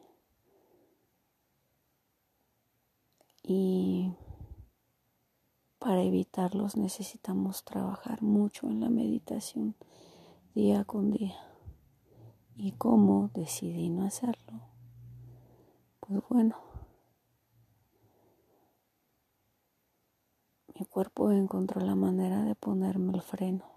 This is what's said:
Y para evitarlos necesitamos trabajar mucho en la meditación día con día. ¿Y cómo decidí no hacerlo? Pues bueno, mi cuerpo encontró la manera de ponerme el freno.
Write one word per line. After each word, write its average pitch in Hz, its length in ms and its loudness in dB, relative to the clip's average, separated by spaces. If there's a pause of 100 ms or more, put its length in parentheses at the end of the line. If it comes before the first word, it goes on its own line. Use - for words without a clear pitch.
(3500)
Y 185 720 2 (1600)
para 185 240 2
evitarlos 190 760 0
necesitamos 190 880 -4
trabajar 196 560 -6
mucho 208 480 2
en 220 120 -2
la 233 100 0
meditación 220 840 -2 (800)
día 202 300 4
con 202 260 0
día. 208 260 -2 (1200)
¿Y 196 160 -4
cómo 202 600 6
decidí 170 560 -4
no 175 160 -2
hacerlo? 226 560 -6 (1400)
Pues 196 280 -2
bueno, 226 300 4 (4000)
mi 190 100 -8
cuerpo 196 460 0
encontró 196 500 0
la 196 140 0
manera 190 480 2
de 214 120 0
ponerme 190 580 -2
el 180 100 -2
freno. 185 420 -4 (120)